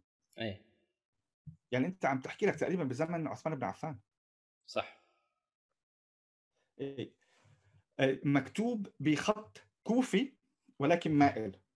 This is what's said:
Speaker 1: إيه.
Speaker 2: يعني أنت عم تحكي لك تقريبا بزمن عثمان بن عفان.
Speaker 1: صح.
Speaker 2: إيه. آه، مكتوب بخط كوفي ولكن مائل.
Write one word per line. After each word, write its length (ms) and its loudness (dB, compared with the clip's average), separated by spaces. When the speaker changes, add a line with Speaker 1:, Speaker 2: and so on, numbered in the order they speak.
Speaker 1:
إيه. 240 -6
Speaker 2:
يعني 160 0
أنت 180 -6
عم 160 0
تحكي 260 -4
لك 100 2
تقريبا 280 0
بزمن 420 -2
عثمان 320 -6
بن 60 -4
عفان. 340 -8
Speaker 1:
صح. 380 -8
Speaker 2:
إيه. 340 -10
آه، 260 4
مكتوب 640 0
بخط 600 0
كوفي 500 2
ولكن 340 4
مائل. 440 4